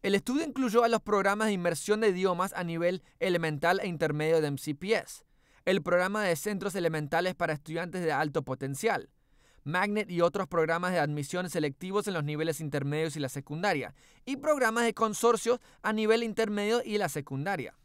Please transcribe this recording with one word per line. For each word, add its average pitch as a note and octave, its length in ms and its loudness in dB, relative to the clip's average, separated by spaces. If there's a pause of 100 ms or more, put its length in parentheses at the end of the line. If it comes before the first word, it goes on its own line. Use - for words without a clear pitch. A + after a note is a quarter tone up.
El G3 140 2
estudio C4+ 280 0
incluyó B3 380 2
a A#3 60 4
los A3+ 120 2
programas G3+ 460 0
de G#3+ 60 2
inmersión F3+ 480 0
de A3 80 4
idiomas F#3 460 0
a F3+ 100 -4
nivel E3+ 400 -2 (160)
elemental E3+ 580 2
e G#3 80 -4
intermedio D#3 540 2
de D3+ 80 0
M C#3 100 -4
C D3+ 160 -4
P F#3+ 200 -2
S, - 300 -6 (400)
el F#3+ 160 2
programa F3+ 440 2
de F3 100 4
centros G3 400 -4
elementales E3 640 0
para - 160 0
estudiantes E3 500 -6
de E3 80 2
alto D3 320 0
potencial, C3+ 680 -4 (520)
Magnet G3 480 0
y E3+ 100 0
otros F3 280 2
programas E3+ 420 0
de F3+ 80 0
admisión D3+ 500 -2
selectivos F#3 600 -2
en G3 60 -4
los D#3 100 -2
niveles D3+ 360 -2
intermedios D3 540 -2
y D#3 60 -6
la C3+ 80 -2
secundaria, D3+ 640 -4 (300)
y C4+ 140 -6
programas B3 480 2
de A3+ 60 2
consorcios A#3 680 2 (220)
a G#3 100 0
nivel A3 320 4
intermedio G#3+ 600 0
y G#3 140 -2
la F#3+ 100 0
secundaria. C#3+ 760 -6